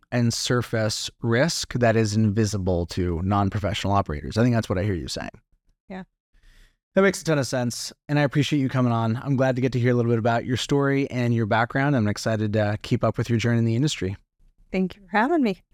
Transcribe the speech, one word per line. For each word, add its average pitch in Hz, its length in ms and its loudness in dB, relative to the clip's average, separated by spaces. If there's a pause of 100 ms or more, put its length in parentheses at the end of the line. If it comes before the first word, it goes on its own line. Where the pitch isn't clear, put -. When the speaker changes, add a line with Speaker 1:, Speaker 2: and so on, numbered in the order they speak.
(120)
Speaker 1:
and 120 200 2
surface - 760 -2 (120)
risk 120 520 0
that 117 220 4
is 110 200 2
invisible 98 680 0
to 87 360 -4
non-professional 98 720 0
operators. 95 440 -2
I 110 60 4
think 123 120 4
that's 113 140 0
what 92 100 -2
I 90 40 0
hear 92 120 -2
you 76 140 -6
saying. - 220 -10 (580)
Speaker 2:
Yeah. 190 160 -12 (920)
Speaker 1:
That 196 80 6
makes 196 180 2
a - 40 -12
ton 156 140 2
of 127 80 0
sense, 123 460 -4 (160)
and 147 100 2
I 147 40 4
appreciate 143 380 2
you 131 80 0
coming 123 240 0
on. 113 300 0
I'm 139 140 -2
glad 131 200 2
to 123 60 -4
get 127 100 0
to 123 80 0
hear 123 120 4
a - 20 2
little 117 160 2
bit 117 80 2
about 117 260 0
your 123 120 -2
story 139 540 0
and 120 240 0
your 113 120 0
background. 127 500 2
I'm 107 120 2
excited 107 460 -2
to 104 280 0
keep - 220 -2
up 110 140 0
with 117 120 -2
your 117 80 2
journey 117 200 2
in 117 60 2
the 113 120 0
industry. 117 400 -2 (560)
Speaker 2:
Thank 190 240 -2
you 208 60 -20
for 190 140 -4
having 277 260 2
me. 214 200 -2 (120)